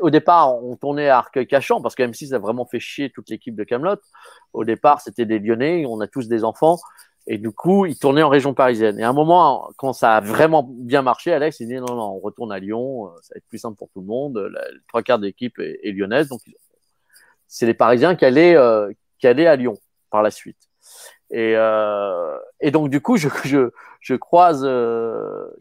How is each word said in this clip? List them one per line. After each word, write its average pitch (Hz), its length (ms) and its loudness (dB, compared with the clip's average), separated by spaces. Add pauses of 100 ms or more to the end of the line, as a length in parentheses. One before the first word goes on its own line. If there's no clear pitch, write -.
au 170 80 2
départ, 151 540 4
on 123 140 -10
tournait 143 320 -2
à 131 80 6
Arcueil-Cachan 139 640 -2
parce 120 140 -6
que 127 80 -2
M 120 100 -4
six 135 200 -10
a 120 60 -2
vraiment 117 260 -6
fait - 140 -8
chier - 300 -10
toute - 200 -20
l'équipe 113 260 -12
de 104 100 -8
Kaamelott. 175 360 -4 (520)
Au 110 100 -6
départ, 113 380 2
c'était 113 240 -6
des 107 140 -2
Lyonnais, 131 460 -2
on 113 140 -8
a 104 80 -6
tous 120 220 -10
des 113 160 -2
enfants. 160 340 0 (480)
Et 113 100 -6
du 107 140 -8
coup, 196 340 2
ils 156 120 -6
tournaient 147 260 2
en 147 60 4
région 139 240 2
parisienne. 110 460 2
Et 110 40 -4
à 117 60 0
un 131 40 0
moment, 156 640 2
quand 135 160 -6
ça 113 240 2
a 110 60 4
vraiment 147 420 2
bien 127 380 -2
marché, 131 320 -2
Alex, 151 260 -2
il 113 80 -10
dit, « 123 80 -8
Non, 123 200 -8
non, 104 200 -6
on 95 40 -12
retourne 104 320 -10
à 98 80 -8
Lyon, 113 480 -8
euh, - 20 -16 (120)
ça - 120 -20
va - 40 -18
être - 100 -20
plus 110 120 -16
simple 110 180 -12
pour - 120 -18
tout - 120 -18
le 92 60 -14
monde. » 127 300 -6 (160)
La, 67 80 -12 (100)
les 65 160 -20
trois 117 160 -4
quarts 123 160 0
de 101 60 -6
l'équipe 110 340 -10
est, 78 240 -10
est 104 80 -6
lyonnaise, 104 380 -2
donc 127 180 -16
ils, - 80 -20 (920)
c'est - 180 -4
les 117 80 2
Parisiens 123 420 4
qui - 100 2
allaient, 165 300 6
euh, 113 360 4 (280)
qui 131 80 4
allaient 139 200 4
à 156 80 6
Lyon 123 220 -4 (320)
par 107 140 0
la 104 80 2
suite. - 260 -20 (720)
Et, 113 240 -2
euh, 101 840 -2 (220)
et 151 120 0
donc, 151 180 0
du 139 100 -2
coup, 247 160 0
je, 147 140 0 (160)
je, 131 240 2 (320)
je 135 140 -4
croise, 170 500 2
euh, 117 800 -4 (140)